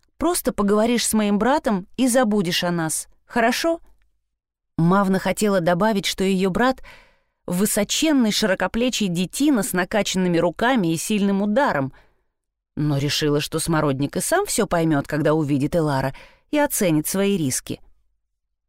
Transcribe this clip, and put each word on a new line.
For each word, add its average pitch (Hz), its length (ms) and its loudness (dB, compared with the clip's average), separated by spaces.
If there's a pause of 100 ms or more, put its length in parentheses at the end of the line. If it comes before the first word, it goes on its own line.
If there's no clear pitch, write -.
(180)
Просто 320 340 -2
поговоришь 208 540 2
с - 80 -2
моим 208 240 0
братом 220 480 0 (100)
и 254 120 2
забудешь 208 560 0
о 175 60 -2
нас, 165 380 -4 (160)
хорошо?" 247 560 0 (960)
Мавна 190 440 2
хотела 196 400 0
добавить, 180 460 0
что - 180 -4
ее 190 260 0
брат — 247 320 0 (640)
высоченный 214 840 0
широкоплечий 202 760 -2
детина 190 540 0
с - 100 -6
накачанными 185 680 0
руками 180 540 0
и 165 40 -2
сильным 196 460 0
ударом, 208 500 0 (840)
но 147 220 0
решила, 147 420 0
что - 180 -6
Смородник 151 580 -2
и 180 40 -2
сам 370 260 0
все 208 200 -2
поймет, 160 400 0
когда 151 280 0
увидит 147 420 0
Элара, 135 380 0 (360)
и 302 80 0
оценит 180 480 2
свои 202 300 0
риски. - 440 -4 (880)